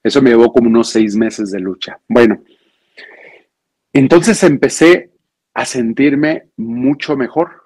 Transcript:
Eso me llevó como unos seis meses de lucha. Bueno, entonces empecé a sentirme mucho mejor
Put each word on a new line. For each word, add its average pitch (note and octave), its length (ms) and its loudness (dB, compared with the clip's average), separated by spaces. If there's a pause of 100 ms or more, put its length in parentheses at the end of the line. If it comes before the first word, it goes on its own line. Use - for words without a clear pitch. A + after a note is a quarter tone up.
Eso C3+ 200 0
me C3 80 4
llevó A#2 240 4
como A#2+ 160 2
unos A2+ 200 0
seis A2 280 -2
meses A2 340 -6
de G2 80 -8
lucha. - 480 -12
Bueno, A2+ 340 2 (1500)
entonces E3 520 2
empecé D#3 680 2 (420)
a A#2+ 120 -6
sentirme C#3 920 -2
mucho C3 640 -4
mejor C3+ 340 -4 (140)